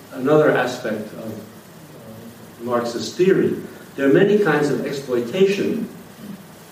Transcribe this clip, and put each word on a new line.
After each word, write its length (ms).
another 380
aspect 600
of, 240
uh, 1300
Marxist 520
theory. 400
There 140
are 40
many 260
kinds 300
of 160
exploitation 1040